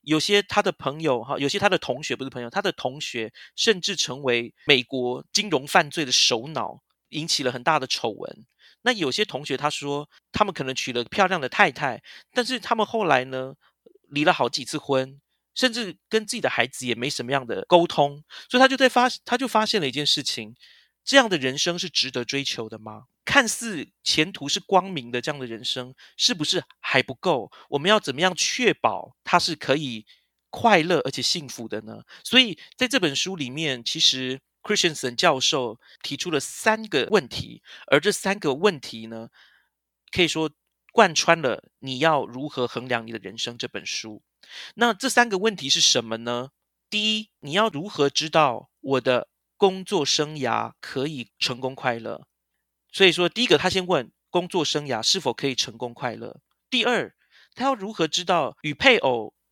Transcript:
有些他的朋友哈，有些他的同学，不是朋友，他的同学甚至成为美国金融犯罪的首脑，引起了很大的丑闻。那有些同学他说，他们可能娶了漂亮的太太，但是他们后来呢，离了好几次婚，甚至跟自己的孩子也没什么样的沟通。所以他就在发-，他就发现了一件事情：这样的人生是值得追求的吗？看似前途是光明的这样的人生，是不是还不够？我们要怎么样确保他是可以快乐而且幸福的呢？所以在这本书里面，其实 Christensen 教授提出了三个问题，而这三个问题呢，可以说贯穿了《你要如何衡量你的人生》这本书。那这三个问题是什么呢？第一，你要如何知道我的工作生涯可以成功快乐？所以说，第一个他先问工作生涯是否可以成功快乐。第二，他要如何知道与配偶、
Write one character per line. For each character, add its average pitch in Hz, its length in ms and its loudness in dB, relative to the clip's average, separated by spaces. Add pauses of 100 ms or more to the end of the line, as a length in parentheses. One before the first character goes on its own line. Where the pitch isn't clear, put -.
有 151 160 2
些 208 220 4
他 202 220 0
的 180 100 2
朋 147 300 -6
友 127 200 2
哈， 139 160 -6
有 139 80 0
些 139 120 -2
他 196 100 2
的 185 80 4
同 135 260 -4
学， - 140 -4
不 131 80 -10
是 135 60 -8
朋 123 120 -10
友， 120 60 -10
他 196 140 -4
的 196 100 -2
同 131 260 -6
学 113 340 -8 (220)
甚 208 260 2
至 196 140 -4
成 143 280 -4
为 120 320 0 (100)
美 135 180 0
国 123 480 -6
金 208 200 -2
融 143 160 -2
犯 156 240 0
罪 151 160 -4
的 123 40 -8
首 123 380 0
脑， 131 340 -8 (280)
引 160 180 -6
起 - 140 -2
了 123 100 0
很 123 100 -10
大 156 160 2
的 131 80 -4
丑 - 240 -4
闻。 - 360 -14 (360)
那 247 100 2
有 165 180 0
些 208 140 -2
同 147 200 -6
学 131 140 -4
他 147 100 -2
说， 143 400 -4 (240)
他 - 100 0
们 196 100 0
可 143 120 -6
能 131 100 -6
娶 - 180 -6
了 120 120 -2
漂 185 220 2
亮 180 140 -2
的 127 80 -4
太 190 220 4
太， 131 320 -6 (300)
但 247 120 -2
是 240 140 -4
他 - 160 -4
们 214 100 0
后 220 200 -2
来 135 220 4
呢， 131 280 -8 (540)
离 143 160 0
了 175 80 6
好 123 160 2
几 127 160 -4
次 151 140 -6
婚， 135 420 -2 (340)
甚 254 160 2
至 220 240 -6 (140)
跟 220 160 0
自 208 100 -8
己 214 60 -6
的 139 80 0
孩 123 180 0
子 127 200 -10
也 120 80 0
没 135 160 -4
什 123 140 -6
么 120 60 -8
样 135 160 0
的 98 220 -6
沟 175 180 8
通。 143 380 0 (240)
所 247 100 2
以 - 0 -
他 262 80 8
就 262 120 2
在 262 100 6
发-， 247 180 4 (200)
他 240 100 0
就 254 100 -2
发 214 200 2
现 214 120 0
了 156 80 0
一 131 40 0
件 143 140 -4
事 143 180 0
情： 113 340 -8 (480)
这 277 140 6
样 233 100 6
的 185 80 2
人 131 220 0
生 175 200 0
是 175 120 -6
值 131 200 -2
得 123 140 -2
追 139 180 -4
求 113 280 -6
的 110 80 -14
吗？ 110 260 -16 (180)
看 - 240 2
似 208 400 -6 (160)
前 165 300 0
途 143 160 -10
是 202 100 -2
光 190 320 2
明 131 180 -6
的 120 120 -2
这 156 100 -4
样 147 80 -8
的 127 80 -8
人 113 180 -10
生， 127 300 -6 (220)
是 - 180 2
不 151 80 -4
是 160 220 0 (160)
还 - 200 2
不 123 140 -4
够？ 135 380 0 (160)
我 139 100 -2
们 156 100 0
要 214 120 4
怎 143 120 -6
么 131 100 -6
样 185 120 2
确 220 400 2
保 - 480 -2
他 - 160 4
是 170 160 0
可 139 220 0
以 123 280 -6 (440)
快 202 340 6
乐 170 180 2
而 139 100 -4
且 127 120 -6
幸 147 260 -2
福 113 200 -12
的 107 140 -8
呢？ 110 200 -16 (220)
所 247 160 6
以 226 180 0 (180)
在 247 120 0
这 269 100 0
本 151 160 2
书 190 220 -4
里 147 120 -6
面， 135 360 -4
其 - 160 -4
实 131 400 2 (220)
Christensen 151 520 0
教 147 240 4
授 123 400 -2 (240)
提 143 140 -8
出 185 160 -6
了 143 80 2
三 220 480 -2
个 123 220 0
问 185 180 2
题， - 340 -12 (240)
而 147 140 6
这 190 100 2
三 196 300 -2
个 143 140 0
问 165 260 2
题 113 260 -12
呢， 113 220 -12 (840)
可 185 120 2
以 165 40 6
说 156 240 -2 (400)
贯 185 240 6
穿 165 260 4
了 123 180 0 (200)
《你 131 220 -8
要 147 260 2
如 131 220 -10
何 123 180 -2
衡 127 220 -8
量 117 180 -2
你 117 60 -12
的 110 60 -8
人 98 200 -12
生》 120 180 -6
这 120 120 -8
本 - 180 -10
书。 - 360 -10 (520)
那 233 180 2
这 247 160 -4
三 240 200 4
个 190 100 0
问 214 160 2
题 135 140 -8
是 160 120 4
什 120 240 4
么 113 120 -4
呢？ 120 340 -4 (380)
第 214 280 0
一， 214 140 -8 (100)
你 143 120 -8
要 214 160 2
如 175 200 -6
何 143 220 2
知 156 180 -2
道 143 420 2 (100)
我 135 200 0
的 123 280 2 (280)
工 190 280 4
作 175 200 0
生 156 340 0
涯 113 420 -2
可 135 260 -4
以 143 220 -8 (100)
成 123 220 -4
功 131 160 -6
快 117 240 -2
乐？ 110 260 -12 (640)
所 196 140 4
以 170 60 8
说， 175 160 2
第 233 160 -2
一 - 20 0
个 165 100 6
他 175 140 2
先 185 160 -2
问 151 240 0 (200)
工 180 180 0
作 165 160 0
生 147 240 -2
涯 113 120 -2
是 170 200 2
否 131 120 0
可 - 140 -4
以 131 80 -2
成 113 240 -4
功 120 160 -8
快 117 220 -6
乐。 113 240 -14 (280)
第 240 160 0
二， 196 300 -2 (400)
他 247 100 -4
要 269 80 2
如 214 200 -6
何 160 160 0
知 175 160 -4
道 165 380 0
与 147 120 -4
配 262 220 6
偶、 120 360 0 (200)